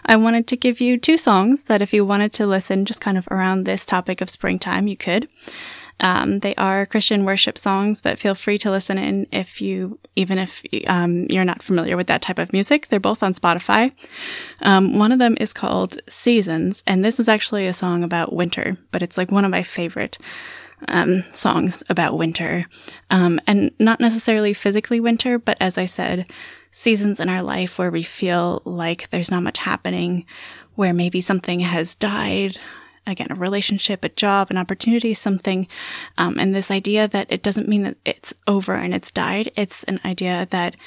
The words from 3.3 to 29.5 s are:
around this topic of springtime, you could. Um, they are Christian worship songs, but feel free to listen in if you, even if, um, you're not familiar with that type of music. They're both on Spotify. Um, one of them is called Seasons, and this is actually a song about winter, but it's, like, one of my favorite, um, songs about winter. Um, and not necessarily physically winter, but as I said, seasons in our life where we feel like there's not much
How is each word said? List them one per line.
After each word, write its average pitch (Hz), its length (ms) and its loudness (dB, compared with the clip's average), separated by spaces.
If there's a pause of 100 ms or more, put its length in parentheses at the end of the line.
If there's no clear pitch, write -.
around 190 340 0
this 190 220 -2
topic 185 340 -2
of 185 100 -4
springtime, 185 560 -2
you 196 100 -2
could. 208 320 0 (720)
Um, 190 400 2
they 196 160 -2
are 196 300 2
Christian 202 380 2
worship 196 320 0
songs, 202 460 0
but - 160 0
feel 196 160 0
free 208 240 -2
to 208 120 -2
listen 190 280 -2
in 196 320 -2
if 185 320 -6
you, 190 380 -6 (160)
even 190 220 0
if, 185 240 -6 (240)
um, 175 440 0
you're 185 140 2
not 180 180 -2
familiar 175 340 0
with 180 120 -2
that - 120 2
type - 180 -6
of 170 140 -4
music. 202 360 2
They're 202 120 2
both 202 220 0
on 190 100 2
Spotify. 196 600 2 (680)
Um, 190 380 6
one 214 140 6
of 254 80 4
them 233 200 4
is - 140 -2
called 185 440 -2 (100)
Seasons, 190 800 0
and 190 180 2
this 226 160 0
is 226 80 2
actually 214 380 2
a 185 60 -2
song 175 300 0
about 170 320 -2
winter, 175 420 -2 (140)
but 175 120 -2
it's, 175 140 -6
like, 185 140 -2
one 196 140 4
of 190 80 2
my 180 100 0
favorite, - 560 -6 (720)
um, 175 340 2 (100)
songs - 560 0
about 160 300 0
winter. 165 480 -2 (420)
Um, 175 380 4
and 202 320 4
not 220 220 4
necessarily 220 520 2
physically 214 480 0
winter, 233 380 2
but 233 220 -2
as 185 180 -2
I 185 80 0
said, 180 400 -4 (460)
seasons 208 480 2
in 165 80 -2
our 185 120 0
life 180 380 -4
where 180 140 0
we 165 100 -2
feel 175 640 -2
like 170 460 -6
there's 175 200 -2
not 180 140 0
much - 140 -4